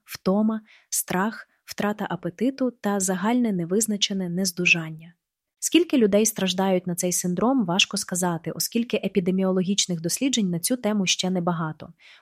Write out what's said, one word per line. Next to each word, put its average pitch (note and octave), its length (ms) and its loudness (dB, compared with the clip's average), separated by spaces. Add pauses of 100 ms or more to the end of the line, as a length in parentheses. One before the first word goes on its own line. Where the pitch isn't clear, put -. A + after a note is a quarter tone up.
втома, G#3+ 560 0 (300)
страх, G3 560 -2 (180)
втрата G#3 460 -4
апетиту A#3+ 600 -2
та G3+ 300 -2
загальне G#3 520 0
невизначене F#3+ 760 0
нездужання. E3+ 840 -2 (460)
Скільки E4 400 2
людей G#3+ 280 6
страждають F#3 600 0
на F3 80 -2
цей F3+ 180 -2
синдром, G3 520 2
важко E3+ 320 0
сказати, F3 540 -2
оскільки A#3 460 -2
епідеміологічних F#3 1040 0
досліджень G#3+ 500 0
на E3+ 100 -2
цю B3+ 160 -2
тему G#3 300 0
ще - 240 0
небагато. E3+ 640 -4 (300)